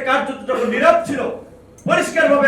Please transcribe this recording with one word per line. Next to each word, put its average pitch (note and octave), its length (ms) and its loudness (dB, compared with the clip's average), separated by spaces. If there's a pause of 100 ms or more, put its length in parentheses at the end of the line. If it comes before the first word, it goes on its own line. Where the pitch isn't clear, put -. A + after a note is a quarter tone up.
কার্যত C#4+ 320 -2 (100)
যখন A#3+ 220 -2
নীরব E4 260 4 (100)
ছিল, - 120 -6 (680)
পরিষ্কারভাবে D4+ 600 2